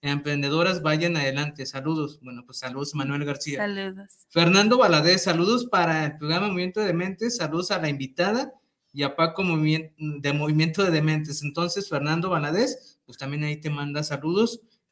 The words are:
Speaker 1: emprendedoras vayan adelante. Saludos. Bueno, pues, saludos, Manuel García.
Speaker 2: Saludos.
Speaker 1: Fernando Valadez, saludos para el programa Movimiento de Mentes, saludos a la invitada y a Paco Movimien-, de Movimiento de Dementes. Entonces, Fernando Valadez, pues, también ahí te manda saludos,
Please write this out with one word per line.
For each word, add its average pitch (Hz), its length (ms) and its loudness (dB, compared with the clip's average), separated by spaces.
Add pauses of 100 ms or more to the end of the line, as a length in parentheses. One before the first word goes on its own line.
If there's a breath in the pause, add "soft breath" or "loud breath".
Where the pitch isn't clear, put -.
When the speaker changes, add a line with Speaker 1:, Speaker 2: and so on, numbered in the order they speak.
Speaker 1:
emprendedoras 143 840 0
vayan 156 340 2
adelante. 143 480 -2
Saludos. 147 560 -4
Bueno, 123 240 -16
pues, - 140 -16
saludos, 135 340 -8
Manuel 143 320 -2
García. 143 320 -6
Speaker 2:
Saludos. 196 500 -6 (220)
Speaker 1:
Fernando 196 480 6
Valadez, 175 460 6
saludos 196 420 2
para 165 400 2
el 151 120 -6
programa 165 300 -2
Movimiento 180 320 -2
de 196 140 2
Mentes, 196 440 -2
saludos 165 340 -4
a 185 80 0
la 160 100 -2
invitada 175 640 -2 (380)
y 143 120 -4
a 139 120 -2
Paco 165 280 0
Movimien-, 156 540 0
de 143 360 -4
Movimiento 151 500 2
de 190 60 2
Dementes. 156 540 0
Entonces, 170 440 -4
Fernando 156 420 -2
Valadez, 175 760 -2
pues, - 140 -20
también 147 240 -6
ahí 151 140 -4
te 151 120 -8
manda 143 320 -4
saludos, 170 600 0 (300 soft breath)